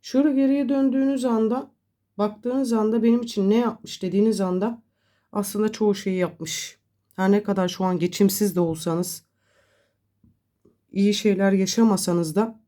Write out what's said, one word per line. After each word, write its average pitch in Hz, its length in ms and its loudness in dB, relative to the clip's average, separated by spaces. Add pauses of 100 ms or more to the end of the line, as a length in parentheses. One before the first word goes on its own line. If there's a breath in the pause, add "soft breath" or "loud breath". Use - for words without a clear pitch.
Şöyle 277 320 2
geriye 269 360 0
döndüğünüz 269 560 0
anda, 233 460 0 (460)
baktığınız 233 560 -2
anda 220 300 0
"Benim 233 180 4
için 202 280 -2
ne 214 60 4
yapmış?" 226 460 -4
dediğiniz 196 400 0
anda 190 420 -4 (480)
aslında 208 400 -2
çoğu 214 240 0
şeyi 190 220 -4
yapmış. 165 640 -6 (360)
Her 190 160 2
ne 208 120 4
kadar 190 240 0
şu 180 160 -4
an 185 160 0
geçimsiz 196 560 0
de 180 40 2
olsanız, 165 680 -2 (1700)
iyi 202 220 2
şeyler 196 380 2
yaşamasanız 185 840 2
da 226 320 -2